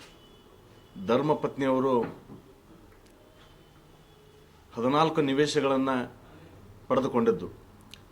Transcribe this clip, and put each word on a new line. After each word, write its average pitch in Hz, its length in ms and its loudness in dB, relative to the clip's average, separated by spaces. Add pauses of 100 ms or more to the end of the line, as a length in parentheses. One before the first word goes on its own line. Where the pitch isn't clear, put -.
(1080)
ಧರ್ಮಪತ್ನಿಯವರು 135 960 0 (2750)
ಹದಿನಾಲ್ಕು 151 480 2
ನಿವೇಶಗಳನ್ನು 135 920 0 (760)
ಪಡೆದುಕೊಂಡಿದ್ದು 117 640 0 (640)